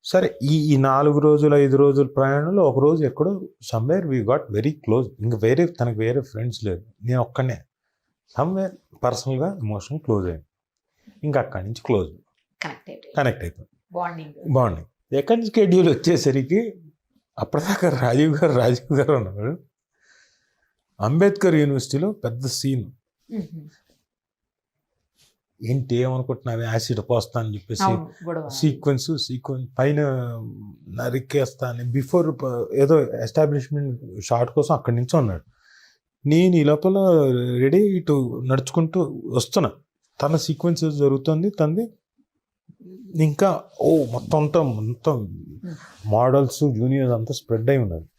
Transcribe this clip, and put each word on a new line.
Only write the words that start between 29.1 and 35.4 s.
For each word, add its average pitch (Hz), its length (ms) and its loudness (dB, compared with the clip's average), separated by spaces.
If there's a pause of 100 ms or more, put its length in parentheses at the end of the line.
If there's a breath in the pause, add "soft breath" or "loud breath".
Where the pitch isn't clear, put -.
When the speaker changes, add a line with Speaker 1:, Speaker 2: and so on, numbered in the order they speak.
Speaker 1:
సీక్వెన్స్ 127 600 -8
పైన 147 220 2 (880)
నరికేస్తా 127 800 -4
అని 120 140 -8
before 139 480 0
ప-, 123 440 -6
ఏదో 143 260 6
ఎస్టాబ్లిష్‌మెంట్ 135 1200 -2
షాట్ 123 260 0
కోసం 151 240 0
అక్కడి 120 220 -2
నుంచి 123 200 -2
ఉన్నాడు. 104 280 0 (840 soft breath)